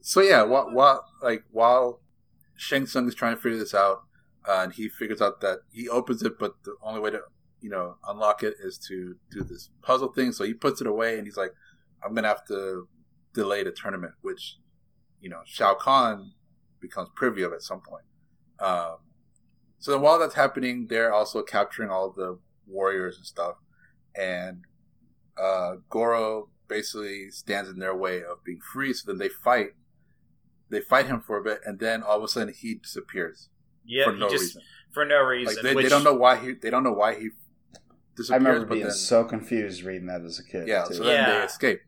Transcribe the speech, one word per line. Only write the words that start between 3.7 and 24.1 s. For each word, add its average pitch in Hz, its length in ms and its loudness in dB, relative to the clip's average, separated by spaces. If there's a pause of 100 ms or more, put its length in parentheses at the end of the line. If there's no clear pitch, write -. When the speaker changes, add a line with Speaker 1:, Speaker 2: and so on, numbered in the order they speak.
Speaker 1:
out, 98 300 4 (440)
uh, 95 140 4
and 92 100 -4
he 110 160 -8
figures 107 320 -6
out 101 220 0
that 95 160 0 (120)
he 117 180 -12
opens 120 340 -2
it, 110 160 -4
but 101 160 -4 (100)
the 101 180 -12
only 110 180 -8
way 107 100 -2
to, 104 100 -6 (400)
you 110 80 -14
know, 90 280 -8 (120)
unlock 104 340 0
it 107 120 -2 (100)
is 92 140 -10 (100)
to 90 280 -10 (140)
do 101 140 -10
this - 240 -16 (140)
puzzle 131 300 0
thing. 127 200 -2
So 104 120 -6
he 110 100 -4
puts 135 260 -2
it 127 60 -4
away, 113 320 0
and 104 80 -10
he's 104 100 -12
like, 95 160 -4 (500)
"I'm 104 120 -8
gonna 110 140 0
have - 180 0
to 95 420 -6 (460)
delay 101 280 0
the 95 100 -4
tournament," 92 500 -8
which, - 340 -10 (640)
you 92 80 -16
know, 85 160 -16
Shao 98 300 2
Kahn 113 580 2 (480)
becomes - 340 -10
privy 110 280 0
of 85 100 -2
at 85 80 -12
some 92 220 -12
point. - 220 -20 (560)
Um, 87 360 -2 (840)
so - 120 -6
then 139 100 2
while 151 180 8
that's 160 180 0
happening, 123 520 0
they're 113 240 2
also 107 300 0
capturing 104 480 -2
all 95 200 -2
the 92 280 -8 (280)
warriors 95 520 -2
and - 80 -20
stuff, 87 300 -8 (600)